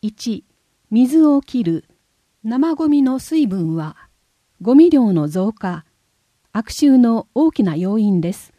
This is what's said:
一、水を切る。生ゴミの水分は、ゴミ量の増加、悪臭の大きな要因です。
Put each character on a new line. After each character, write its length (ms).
一、 440
水 360
を 160
切 220
る。 220
生 320
ゴ 120
ミ 140
の 180
水 280
分 280
は、 220
ゴ 140
ミ 140
量 220
の 160
増 240
加、 340
悪 200
臭 260
の 380
大 160
き 120
な 120
要 240
因 220
で 120
す。 260